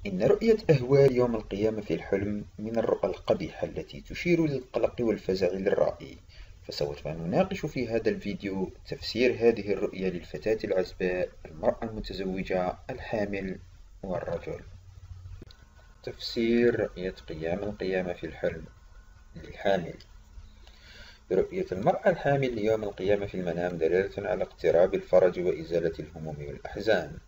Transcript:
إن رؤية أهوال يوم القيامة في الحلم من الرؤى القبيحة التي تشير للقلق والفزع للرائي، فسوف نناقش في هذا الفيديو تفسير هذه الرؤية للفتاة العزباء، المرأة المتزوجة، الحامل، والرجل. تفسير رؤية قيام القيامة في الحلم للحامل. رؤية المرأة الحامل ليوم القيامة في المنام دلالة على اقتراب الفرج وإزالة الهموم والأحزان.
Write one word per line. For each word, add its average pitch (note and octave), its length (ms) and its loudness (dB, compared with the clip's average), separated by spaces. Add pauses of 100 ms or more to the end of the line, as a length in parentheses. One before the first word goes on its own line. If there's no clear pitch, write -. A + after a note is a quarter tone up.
إن F#3+ 180 -2
رؤية A3+ 340 6 (120)
أهوال C3+ 460 6
يوم B2 200 4
القيامة G#2+ 460 0
في - 120 -2
الحلم G#2 520 -2 (140)
من A2 180 -4
الرؤى - 320 2
القبيحة - 580 -2
التي D#2 340 -8
تشير E3 440 2
للقلق B2+ 540 -2
والفزع G2 480 2
للرائي، F#2 720 0 (500)
فسوف D2 400 -4
نناقش G2+ 580 -2
في C3+ 220 -4
هذا A2 220 2
الفيديو F#2+ 600 -4 (180)
تفسير A2+ 500 0
هذه G#2+ 340 4
الرؤية F#2+ 360 -2
للفتاة F#2 540 -2
العزباء، F#2 680 0 (160)
المرأة F2 380 -2
المتزوجة، F#2+ 920 -4 (120)
الحامل، G2+ 680 -4 (440)
والرجل. E2+ 580 -6 (1400)
تفسير A#2 760 2
رؤية F#2 360 -4 (140)
قيام E2+ 300 -4
القيامة F#2+ 540 -2
في E2 120 -10
الحلم E2 400 -4 (720)
للحامل. F2 600 -2 (1300)
رؤية - 400 0
المرأة B2 380 2
الحامل C#3 460 2
ليوم G#2+ 280 2
القيامة G2+ 420 0
في G2 100 -8
المنام F2 420 -2
دلالة F#2+ 520 2
على F#2+ 140 0
اقتراب F2+ 520 4
الفرج F#2 440 4
وإزالة E2 600 0
الهموم D#2 400 -10
والأحزان. D2+ 760 -2 (100)